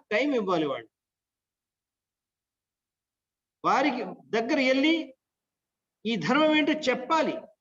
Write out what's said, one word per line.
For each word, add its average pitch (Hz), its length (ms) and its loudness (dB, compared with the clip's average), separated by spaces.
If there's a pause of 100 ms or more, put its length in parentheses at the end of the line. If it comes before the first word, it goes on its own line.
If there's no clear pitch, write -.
(100)
టైమ్ 262 240 0
ఇవ్వాలి. 185 320 0
వాళ్ళు 120 220 -8 (2750)
వారికి 240 380 0 (280)
దగ్గర 240 260 0
వెళ్ళి 269 380 2 (1120)
ఈ 226 120 -2
ధర్మం 285 400 2
ఏంటో 302 160 2
చెప్పాలి. 262 640 0 (260)